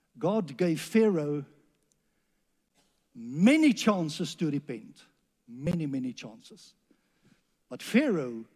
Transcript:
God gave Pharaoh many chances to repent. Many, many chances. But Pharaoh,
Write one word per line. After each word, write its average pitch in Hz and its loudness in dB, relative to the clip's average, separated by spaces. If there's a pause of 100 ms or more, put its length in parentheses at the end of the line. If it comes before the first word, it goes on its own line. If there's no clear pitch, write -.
(180)
God 175 -2
gave 165 0
Pharaoh 151 2 (1700)
many 208 4
chances 175 -2
to 160 -2
repent. 139 -8 (460)
Many, 156 -4
many 131 -6
chances. - -20 (960)
But 123 -12
Pharaoh, 156 0 (120)